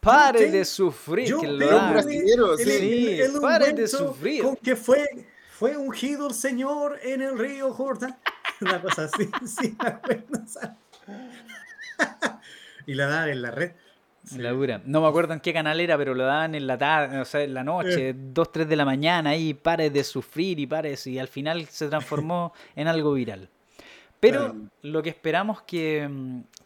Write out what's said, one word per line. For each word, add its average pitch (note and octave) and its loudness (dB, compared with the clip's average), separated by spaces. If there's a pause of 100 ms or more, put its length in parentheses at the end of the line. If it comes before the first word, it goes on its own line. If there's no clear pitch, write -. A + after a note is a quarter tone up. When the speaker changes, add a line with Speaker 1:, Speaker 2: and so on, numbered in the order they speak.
Speaker 1:
"pare A#3+ 8
Speaker 2:
Sí. - 4
Speaker 1:
de F#3+ 4
sufrir", F#3 0
Speaker 2:
Yo C#4+ 2
Speaker 1:
que - 0
lo C#3+ -2
Speaker 2:
tengo D4 6
Speaker 1:
daban. - 8
Speaker 3:
Era - 4
un - 2
brasilero, B3 4
Speaker 2:
el, D#3 2
Speaker 3:
sí. A#3 2
Speaker 1:
Sí, A3 2
Speaker 2:
el C4+ 4
Speaker 1:
"pare D4 4
de D4 4
Speaker 2:
ungüento A#3 0
Speaker 1:
sufrir". C4+ -2
Speaker 2:
con C4+ 0
que B3+ -2
fue, C4 4 (460)
fue C#4 -2
ungido C#4 -4
el B3 -6
Señor C#4 -4
en C4 -4
el C4+ -4
río C4+ -4
Jordán. B3+ -6 (220)
<laughs> - -10
Una F#3 -2
cosa F3 -4
así, E3+ -4
<laughs> B3+ -8
sí, A3+ -6
me A#3+ -2
acuerdo, A#3 -6
o - -20
sea. - -14 (300)
<laughs> - -8 (440)
Y C#3 -8
la C#3 0
daban D#3 0
en C3 -4
la A#2+ -6
red. E3+ -4 (680)
Speaker 1:
La A#2+ -4
Speaker 2:
Sí. B2+ -2
Speaker 1:
dura. B2 -2
No C#3 0
me D#3+ 6
acuerdo D#3+ 2
en D#3 -8
qué F3 -2
canal D#3 0
era, E3+ 2
pero C#3 -2
lo B2+ 0
daban D3+ 0
en C#3+ -6
la C3 -2
tarde, C#3+ 2
o B2+ -6
sea, D3 -2
en C#3 -4
la B2+ -6
noche, E3 -2
Speaker 2:
Eh. B2+ -4
Speaker 1:
dos, C3+ -2
tres D#3+ -2
de D#3 2
la C#3+ 2
mañana, D3+ 2
ahí, D#3 0
"Pare D#3+ 0
de C#3 2
sufrir", D#3+ -4
y C#3+ -2
pare, D3+ -4 (100)
y C3 -8
al C3 -6
final D#3 -6
se - -8
transformó D#3 -4 (100)
Speaker 2:
<laughs> - -20
Speaker 1:
en D3+ -4
algo D#3 2
viral. G#2+ -4 (720)
Pero A3+ 6 (120)
Speaker 2:
Claro. - -14 (120)
Speaker 1:
lo D3+ -4
que E3 -6
esperamos F3+ -2
que, D#3 -4
mm, C3 -10 (240)